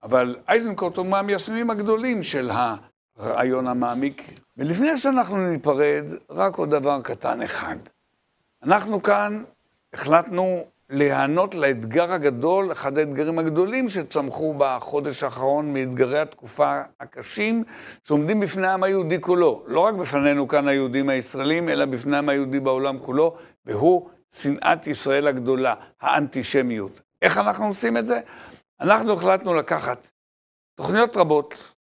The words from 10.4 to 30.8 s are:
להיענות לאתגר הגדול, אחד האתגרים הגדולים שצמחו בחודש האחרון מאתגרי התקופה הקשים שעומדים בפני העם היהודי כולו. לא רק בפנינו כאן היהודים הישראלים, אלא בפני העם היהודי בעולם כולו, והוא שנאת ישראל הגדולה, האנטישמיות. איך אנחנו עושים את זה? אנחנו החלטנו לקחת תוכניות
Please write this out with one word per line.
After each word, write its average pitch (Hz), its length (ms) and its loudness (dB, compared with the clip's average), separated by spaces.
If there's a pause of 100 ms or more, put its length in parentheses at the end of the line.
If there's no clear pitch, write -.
להיענות 143 640 2
לאתגר 139 580 0
הגדול, 165 600 2
אחד 139 260 -4
האתגרים 151 400 0
הגדולים 185 500 0
שצמחו 156 720 -4
בחודש 139 640 -2
האחרון 139 500 -2
מאתגרי 131 460 0
התקופה 143 640 -2 (200)
הקשים 214 640 -2 (400)
שעומדים 156 360 2
בפני 190 260 0
העם 185 160 2
היהודי 185 380 2
כולו. 175 460 2
לא 139 140 0
רק 214 140 4
בפנינו 143 540 0
כאן 143 200 2
היהודים 139 400 0
הישראלים, 139 600 -2
אלא 143 160 0
בפני 135 320 -2
העם 143 120 0
היהודי 139 320 0
בעולם 135 380 0
כולו, 151 380 0 (280)
והוא 165 440 2 (260)
שנאת 151 520 -2
ישראל 143 400 0
הגדולה, 127 480 0 (260)
האנטישמיות. 131 1000 -2 (220)
איך - 160 4
אנחנו 208 280 0
עושים 226 300 -2
את 226 100 -2
זה? 240 140 -2 (600)
אנחנו 214 320 4
החלטנו 190 420 0
לקחת 151 560 -4 (640)
תוכניות 214 420 2